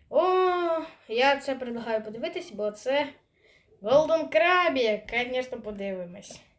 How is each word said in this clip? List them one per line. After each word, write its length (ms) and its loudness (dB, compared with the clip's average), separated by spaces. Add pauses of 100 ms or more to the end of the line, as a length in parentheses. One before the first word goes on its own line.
О, 140 4 (840)
я 300 2
це 180 -4
предлагаю 480 -6
подивитись, 480 -10
бо 200 -4
це 360 -2 (760)
Голден 480 4
Крабі, 800 2
конечно, 520 -4
подивимось. 800 -10 (180)